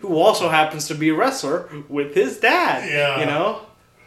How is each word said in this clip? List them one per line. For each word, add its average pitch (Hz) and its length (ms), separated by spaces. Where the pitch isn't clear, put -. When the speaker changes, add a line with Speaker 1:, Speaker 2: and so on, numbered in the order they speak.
Speaker 1:
who 180 160
also 185 320
happens 156 380
to 160 80
be 156 140
a 156 60
wrestler 180 520
with 143 260
his 220 240
dad. 220 500
Speaker 2:
Yeah. 143 300
Speaker 1:
You 151 60
know? 170 360